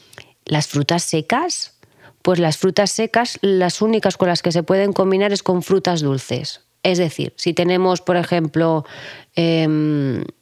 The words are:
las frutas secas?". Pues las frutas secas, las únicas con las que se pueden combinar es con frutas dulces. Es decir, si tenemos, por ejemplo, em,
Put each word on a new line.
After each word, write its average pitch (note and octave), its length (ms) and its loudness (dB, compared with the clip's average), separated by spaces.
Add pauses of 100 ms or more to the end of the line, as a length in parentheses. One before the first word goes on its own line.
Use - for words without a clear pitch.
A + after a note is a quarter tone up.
(460)
las D3+ 220 -2
frutas E3 360 -2
secas?". B3 680 -4 (500)
Pues F3+ 180 2
las D#3+ 180 2
frutas F#3+ 340 2
secas, A3+ 500 -2
las F#3 400 2
únicas G#3+ 340 2
con F#3 140 2
las E3+ 120 0
que E3+ 120 0
se E3+ 100 0
pueden F#3+ 300 2
combinar G3 400 2
es G3 100 -4
con F3+ 180 0
frutas F#3 380 0
dulces. C3+ 640 -4 (200)
Es F3+ 160 2
decir, E3 380 -2
si - 180 -2
tenemos, F3+ 480 2
por F3+ 140 0
ejemplo, E3 720 0 (500)
em, D3+ 880 0 (180)